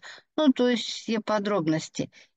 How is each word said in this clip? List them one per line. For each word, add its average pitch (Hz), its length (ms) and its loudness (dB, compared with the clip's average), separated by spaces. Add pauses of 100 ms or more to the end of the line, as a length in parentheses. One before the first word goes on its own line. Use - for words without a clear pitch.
(340)
ну, 302 160 4
то 247 160 4
есть 240 200 0
все - 340 -6
подробности. 202 880 -2 (260)